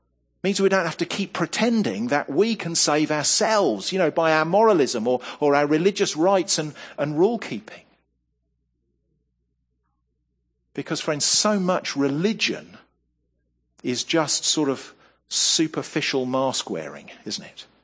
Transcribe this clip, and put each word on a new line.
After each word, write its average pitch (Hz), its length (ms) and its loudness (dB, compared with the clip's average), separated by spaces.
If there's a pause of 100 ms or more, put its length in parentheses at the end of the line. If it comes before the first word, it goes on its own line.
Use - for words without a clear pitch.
(420)
Means 190 180 0
we 196 80 4
don't 190 160 4
have 160 140 -6
to 170 80 -2
keep - 260 -6
pretending 202 760 0
that - 200 -2
we 202 260 2
can 170 200 -6
save 151 360 2
ourselves, 180 800 0
you 190 60 0
know, 160 120 2
by 160 200 2
our 156 140 4
moralism 165 640 2
or, 127 140 0 (180)
or 143 140 4
our 147 120 4
religious 175 520 0
rites 185 400 2
and, 156 160 -6 (240)
and 147 200 -2
rule 220 200 2
keeping. - 420 -12 (3000)
Because, 143 260 -4
friends, 147 240 -2
so 214 340 2
much 185 380 -2
religion 160 800 -2 (1080)
is 123 220 -4
just 160 400 0
sort 151 240 0
of - 240 -6 (380)
superficial 147 960 -2
mask 131 420 -2
wearing, 76 420 -10 (140)
isn't - 220 -10
it? - 180 -20 (200)